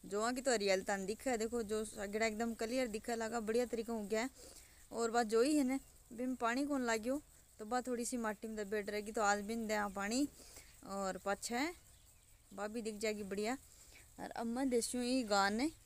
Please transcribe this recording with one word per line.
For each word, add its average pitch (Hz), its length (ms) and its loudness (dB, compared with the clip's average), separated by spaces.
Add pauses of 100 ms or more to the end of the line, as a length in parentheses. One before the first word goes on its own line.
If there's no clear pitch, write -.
जोआ 214 280 -2
की 254 100 -2
तो 262 100 2
हरियाली 196 300 4
तान 196 240 -2
दिखे। 220 320 -2
देखो 226 260 -2
जो 214 220 -2
सगड़ा 214 400 -2
एकदम 226 300 0
clear 247 320 0
दिखे 220 280 -2
लगा, 226 240 -2
बढ़िया 226 260 2
तरीका 233 280 -2
हो 220 100 -2
गया 214 180 0
है। 262 80 0 (640)
और 233 200 0
बात 233 160 4
जोई 240 280 6
है 294 80 6
ना, 262 160 2 (340)
बी 233 120 -6
में 254 100 -2
पानी 247 300 2
कौन 277 200 0
लागियो 233 360 0 (380)
तो 220 60 -8
बात 247 220 -2
थोड़ी 240 180 0
सी 254 120 -4
माटी 220 300 -2
में 220 100 -6
दबेट 208 320 -2
रहेगी, 208 220 -4
तो 233 100 0
आज 202 200 4
बिन 226 260 -2
दे 214 120 2 (160)
पानी 226 320 2 (600)
और 190 300 -2
पाछे 233 480 -2 (840)
भाभी 214 300 -6
दिख 214 160 -6
जाएगी 214 260 -2
बढ़िया। 208 340 -2 (640)
और - 120 -8
अब 233 160 -4
मैं 247 220 0
देसी 240 280 2
हूँ 247 80 0
ये 254 200 2
गाने 208 440 4 (160)